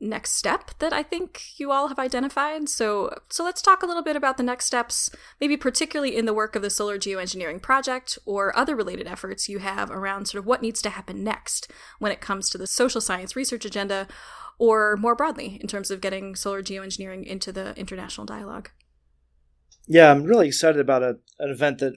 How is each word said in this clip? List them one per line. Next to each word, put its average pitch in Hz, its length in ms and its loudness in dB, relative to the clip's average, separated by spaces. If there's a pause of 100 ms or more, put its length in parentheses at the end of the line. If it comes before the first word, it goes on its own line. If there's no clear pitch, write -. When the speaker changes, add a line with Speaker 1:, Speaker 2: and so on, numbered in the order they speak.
Speaker 1:
next - 320 -6
step - 480 -2
that 311 120 0
I 294 120 -2
think 349 360 -8 (180)
you 277 120 -6
all 277 160 2
have 277 140 -6
identified. 277 680 -2
So, 208 480 0 (120)
so - 160 -4
let's 359 180 -4
talk 381 220 6
a - 20 -2
little 339 160 -4
bit 302 140 -2
about 269 200 0
the 254 60 -4
next 247 240 -4
steps, - 420 -2 (320)
maybe 294 160 2
particularly 285 600 -2
in 226 100 0
the 214 80 0
work 214 220 0
of 202 60 -2
the 202 80 -4
Solar 208 280 -2
Geoengineering 185 640 -6
Project 262 640 -2
or 196 320 0
other 285 160 2
related 185 320 -4
efforts 190 420 -6
you 196 120 -6
have 196 320 -4
around 196 340 -4
sort 202 140 -6
of 190 60 -8
what 247 140 2
needs 226 220 -2
to 208 80 -2
happen 190 320 -10
next - 480 -4 (300)
when 208 100 0
it - 100 -4
comes 196 300 -2
to - 80 -6
the 185 80 -8
social 247 340 2
science 180 360 -4
research 220 280 -4
agenda, 196 440 -4 (500)
or 214 380 6
more 233 180 2
broadly 240 460 -2
in 202 80 -8
terms 196 240 -4
of 190 80 -6
getting 190 340 -6
solar 196 280 -4
geoengineering 190 640 -10
into 190 280 -8
the 196 260 -8
international 190 480 -10
dialogue. 202 440 -12 (1200)
Speaker 2:
Yeah, 160 220 12
I'm 143 140 8
really 190 240 6
excited 151 320 4
about 131 240 4
a, 123 140 0 (200)
an 147 100 -4
event 143 300 0
that 135 180 -2